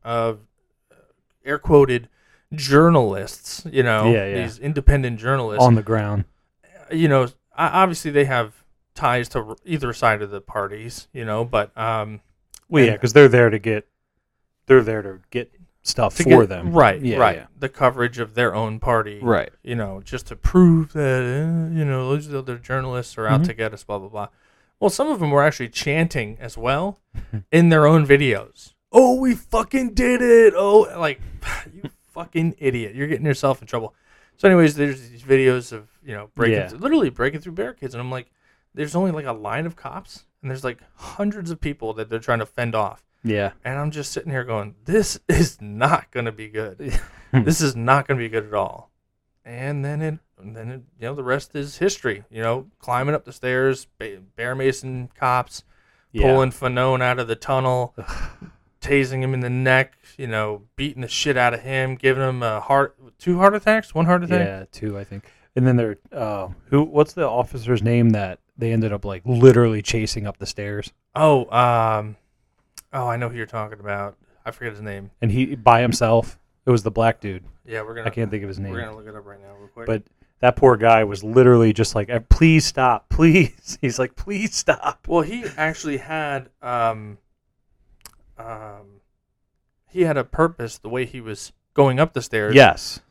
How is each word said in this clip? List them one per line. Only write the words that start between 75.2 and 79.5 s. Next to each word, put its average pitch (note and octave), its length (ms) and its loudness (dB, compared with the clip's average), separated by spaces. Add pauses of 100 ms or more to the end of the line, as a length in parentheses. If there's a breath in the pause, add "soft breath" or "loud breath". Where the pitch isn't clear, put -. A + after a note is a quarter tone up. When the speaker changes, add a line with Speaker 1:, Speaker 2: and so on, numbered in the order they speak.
Speaker 2:
And A2+ 100 0
he B2+ 240 -2
by A#2 260 4
himself. A2+ 560 0 (280)
It C3 60 2
was A2 120 2
the A2 80 -4
black A2+ 280 0
dude. F#2+ 240 -12 (220)
Speaker 1:
Yeah, A2 160 -12
we're A2 120 -14
gonna, A#2 140 -10
Speaker 2:
I - 20 -4
can't A2+ 220 -6
think G#2 120 -6
of G2 40 -10
his F#2+ 120 -12
name. G2 120 -8
Speaker 1:
we're F#2 100 -8
gonna A2 140 -14
look G#2+ 120 -20
it G#2+ 80 -20
up G2+ 100 -20
right G2+ 160 -20
now, G2 180 -20